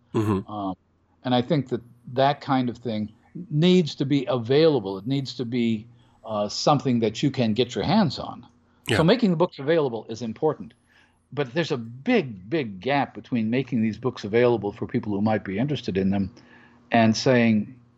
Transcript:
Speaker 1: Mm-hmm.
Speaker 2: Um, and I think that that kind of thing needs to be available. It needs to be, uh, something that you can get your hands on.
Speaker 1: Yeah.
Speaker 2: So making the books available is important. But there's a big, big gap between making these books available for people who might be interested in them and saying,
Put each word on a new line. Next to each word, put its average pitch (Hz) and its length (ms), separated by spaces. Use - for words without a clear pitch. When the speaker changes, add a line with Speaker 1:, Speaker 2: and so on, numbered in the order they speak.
Speaker 1:
Mm-hmm. 104 380
Speaker 2:
Um, 98 240
and 127 120
I 123 80
think 139 260
that 117 120
that 135 280
kind 131 280
of 113 80
thing 107 340
needs 170 440
to 147 100
be 139 220
available. 127 720
It 95 80
needs 135 300
to 127 100
be, 117 420
uh, 104 240
something 135 520
that 110 200
you 147 80
can 113 240
get 123 220
your 98 80
hands 170 340
on. - 280
Speaker 1:
Yeah. 110 100
Speaker 2:
So 165 60
making 220 260
the 170 80
books 170 220
available 139 500
is 110 140
important. 113 500
But 131 220
there's 160 180
a 143 60
big, 120 720
big 120 300
gap 131 340
between 110 380
making 127 320
these 113 160
books - 240
available 113 480
for - 160
people 104 260
who 98 80
might 110 240
be 95 140
interested 131 360
in 95 140
them 98 240
and 113 240
saying, 117 600